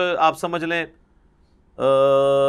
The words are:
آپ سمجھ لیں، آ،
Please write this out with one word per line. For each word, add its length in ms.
آپ 220
سمجھ 240
لیں، 200
آ، 1000